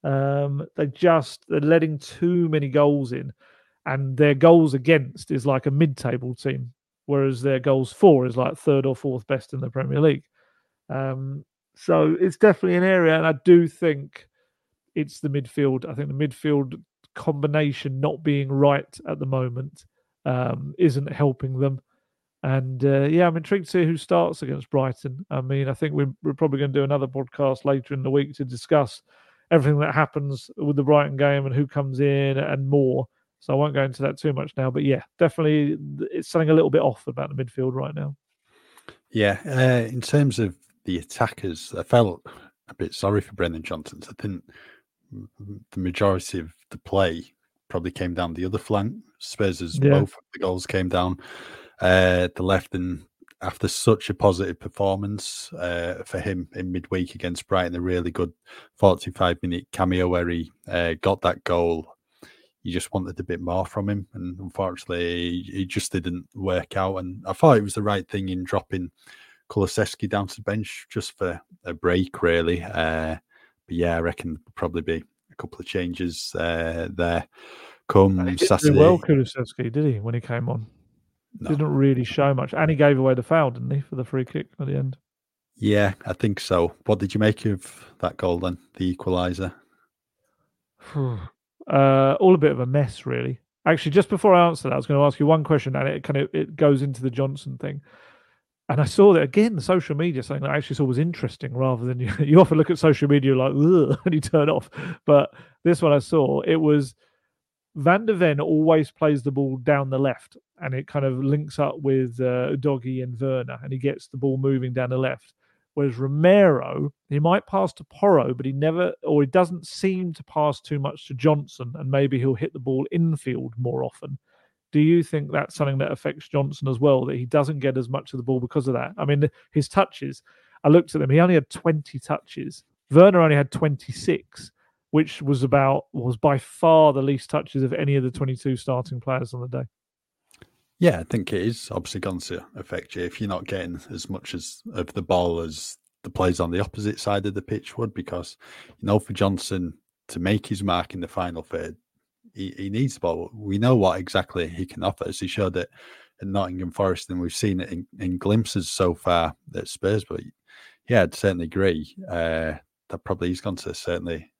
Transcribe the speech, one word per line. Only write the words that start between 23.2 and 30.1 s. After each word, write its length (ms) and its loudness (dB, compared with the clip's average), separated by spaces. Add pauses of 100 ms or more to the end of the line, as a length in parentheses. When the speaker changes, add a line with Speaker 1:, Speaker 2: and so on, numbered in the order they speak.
Speaker 1:
I'm 120 0
intrigued 280 -2
to 60 -16
see 140 2
who 100 0
starts 460 0
against 280 -8
Brighton. 600 -4
I 100 -4
mean, 300 -2
I 40 -4
think 200 -4
we're, 200 -2 (100)
we're 100 -2
probably 260 0
gonna 140 -2
do 100 2
another 240 -2
podcast 560 -4
later 300 -2
in 100 -6
the 80 -2
week 240 0
to 80 -8
discuss 580 -2 (500)
everything 280 4
that 140 -2
happens 640 -4